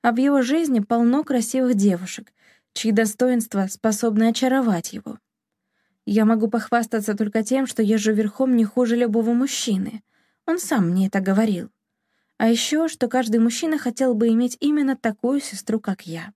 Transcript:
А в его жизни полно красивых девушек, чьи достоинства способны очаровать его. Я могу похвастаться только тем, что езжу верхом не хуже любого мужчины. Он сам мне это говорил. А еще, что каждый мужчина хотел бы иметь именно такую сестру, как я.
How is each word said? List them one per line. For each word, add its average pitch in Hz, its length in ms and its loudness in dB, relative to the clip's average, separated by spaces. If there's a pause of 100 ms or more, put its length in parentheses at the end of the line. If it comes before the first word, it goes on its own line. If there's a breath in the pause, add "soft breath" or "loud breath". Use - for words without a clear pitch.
А 240 80 4
в 226 60 -2
его 277 260 4
жизни 277 380 0
полно 233 420 2
красивых 254 500 0
девушек, 196 580 0 (420 soft breath)
чьи 220 180 -2
достоинства 220 760 0
способны 220 600 0
очаровать 233 640 0
его. 220 240 -14 (880)
Я 208 180 2
могу 220 240 2
похвастаться 220 680 -2
только 214 280 -2
тем, 262 240 0
что - 160 -2
езжу 214 300 2
верхом 220 420 0
не 226 80 4
хуже 233 320 0
любого 233 380 0
мужчины. 220 680 -2 (420)
Он 330 120 -2
сам 214 340 0
мне 190 160 0
это 196 120 -2
говорил. 196 500 0 (680)
А 226 100 2
еще, 302 400 0
что 247 220 -2
каждый 233 320 0
мужчина 294 360 0
хотел 247 380 -2
бы 226 140 2
иметь 240 320 0
именно 285 340 2
такую 247 460 -2
сестру, 208 400 -6
как - 260 -6
я. 165 280 -12